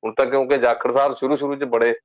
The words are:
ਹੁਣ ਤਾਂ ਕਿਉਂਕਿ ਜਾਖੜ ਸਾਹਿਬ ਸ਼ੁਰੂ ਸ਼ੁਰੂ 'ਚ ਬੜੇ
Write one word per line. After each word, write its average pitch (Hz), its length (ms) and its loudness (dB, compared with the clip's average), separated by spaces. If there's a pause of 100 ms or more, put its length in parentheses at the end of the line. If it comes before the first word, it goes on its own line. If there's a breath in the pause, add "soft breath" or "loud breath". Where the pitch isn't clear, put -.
ਹੁਣ 113 100 -6
ਤਾਂ 135 120 2
ਕਿਉਂਕਿ 135 320 0
ਜਾਖੜ 120 340 0
ਸਾਹਿਬ 135 240 2
ਸ਼ੁਰੂ 135 200 -2
ਸ਼ੁਰੂ 143 180 -4
'ਚ 139 100 -6
ਬੜੇ 117 300 2 (100)